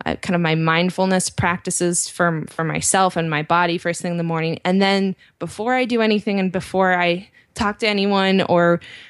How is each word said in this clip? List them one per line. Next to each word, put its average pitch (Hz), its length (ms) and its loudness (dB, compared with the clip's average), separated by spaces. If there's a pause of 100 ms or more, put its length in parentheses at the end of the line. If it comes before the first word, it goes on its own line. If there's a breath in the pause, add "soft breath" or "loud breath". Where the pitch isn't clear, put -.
uh, - 100 -2
kind - 200 -4
of 175 60 2
my 160 140 2
mindfulness 175 720 2
practices 175 800 -2
for, 165 400 0
for - 140 -6
myself 160 520 0
and 165 140 -2
my 151 140 -2
body 170 340 0
first 170 240 -6
thing 175 120 -4
in 170 40 -4
the 165 60 -2
morning. 165 420 -2
And 185 160 2
then 196 340 2 (240 soft breath)
before 214 340 -4
I 254 120 0
do 226 160 0
anything 208 380 0
and 185 120 -2
before 185 460 0
I 175 320 -2 (240 soft breath)
talk 208 260 -4
to 226 80 -2
anyone 196 560 2
or 170 380 2 (280 loud breath)